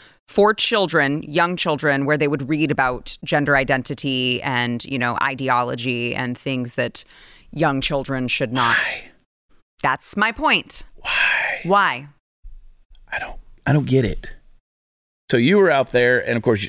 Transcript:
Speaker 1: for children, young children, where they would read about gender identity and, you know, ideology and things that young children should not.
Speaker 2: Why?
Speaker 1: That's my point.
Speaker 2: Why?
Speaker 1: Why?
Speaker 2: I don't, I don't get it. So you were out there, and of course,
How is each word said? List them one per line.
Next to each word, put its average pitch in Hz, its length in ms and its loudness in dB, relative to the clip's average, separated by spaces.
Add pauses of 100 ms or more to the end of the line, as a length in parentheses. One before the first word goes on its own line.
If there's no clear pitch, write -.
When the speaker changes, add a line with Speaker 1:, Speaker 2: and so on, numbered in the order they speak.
(280)
Speaker 1:
for 208 240 4
children, 160 680 2
young 170 340 0
children, 147 480 0
where 151 140 2
they 147 100 2
would 139 200 -2
read 151 220 0
about 127 540 -2
gender 147 320 2
identity 131 840 -2
and, 120 420 -2
you 135 140 -6
know, 120 240 -2
ideology 123 920 -2
and 123 220 -4
things 127 380 -6
that 120 300 -4 (480)
young 147 280 0
children 135 480 -2
should 117 240 -2
not. 123 240 2
Speaker 2:
Why? - 280 -2 (800)
Speaker 1:
That's - 340 -2
my 214 160 0
point. 269 520 -2 (120)
Speaker 2:
Why? - 680 -2
Speaker 1:
Why? 165 440 2 (1000)
Speaker 2:
I - 80 -6
don't, - 220 -10 (260)
I 139 60 2
don't 143 140 2
get 127 180 4
it. - 280 -6 (960)
So 123 60 2
you 143 220 6
were 196 120 6
out 135 220 2
there, 123 340 4
and 120 100 0
of 113 60 -2
course, 104 260 2